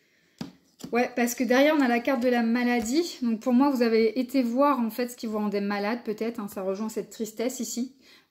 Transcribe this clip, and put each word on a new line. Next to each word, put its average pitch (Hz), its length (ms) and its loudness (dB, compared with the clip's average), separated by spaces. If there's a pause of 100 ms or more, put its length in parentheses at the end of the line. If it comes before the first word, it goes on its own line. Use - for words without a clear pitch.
(920)
Ouais, 240 240 0
parce 240 220 0
que 262 80 -2
derrière, 269 340 4
on - 20 4
a 269 60 4
la 240 140 2
carte 269 200 0
de 247 80 2
la 240 140 2
maladie. 240 800 0
Donc, 226 160 0
pour 254 140 0
moi, 269 180 6
vous 247 120 2
avez 226 360 2
été 254 240 0
voir, 247 380 2
en 226 100 0
fait, 240 220 -6
ce - 40 -18
qui - 100 -10
vous 214 120 -4
rendait 202 220 -2
malade, 202 440 -2
peut-être, 220 360 -6
hein, 202 80 -8
ça 202 140 -8
rejoint 196 260 -4
cette 214 220 -8
tristesse 226 500 -6
ici. 240 340 -6 (360)